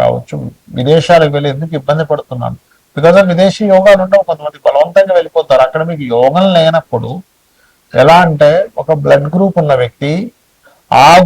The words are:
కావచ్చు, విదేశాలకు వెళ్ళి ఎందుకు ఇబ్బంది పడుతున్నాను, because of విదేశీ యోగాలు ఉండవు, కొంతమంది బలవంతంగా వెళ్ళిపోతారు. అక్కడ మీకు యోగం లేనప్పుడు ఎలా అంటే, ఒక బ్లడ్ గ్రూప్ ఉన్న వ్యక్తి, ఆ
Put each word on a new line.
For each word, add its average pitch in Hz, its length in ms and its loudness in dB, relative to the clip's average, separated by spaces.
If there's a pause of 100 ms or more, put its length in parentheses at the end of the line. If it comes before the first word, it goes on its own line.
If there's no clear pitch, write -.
కావచ్చు, 120 340 -4 (420)
విదేశాలకు 151 580 2
వెళ్ళి 143 200 -4
ఎందుకు 160 240 -10
ఇబ్బంది 151 320 -4
పడుతున్నాను, 123 460 -8 (380)
because 165 240 2
of 196 100 2
విదేశీ 185 320 0 (100)
యోగాలు 190 320 4
ఉండవు, 190 240 2
కొంతమంది 151 380 -8
బలవంతంగా 170 500 0
వెళ్ళిపోతారు. 156 500 0
అక్కడ 160 220 -6
మీకు 151 160 -8 (120)
యోగం 139 280 0 (120)
లేనప్పుడు 160 540 -2 (920)
ఎలా 156 120 4 (120)
అంటే, 151 220 2 (340)
ఒక 151 100 -4 (120)
బ్లడ్ 143 300 2
గ్రూప్ 185 280 -2
ఉన్న 147 180 -2
వ్యక్తి, 139 320 -6 (960)
ఆ 156 40 6 (140)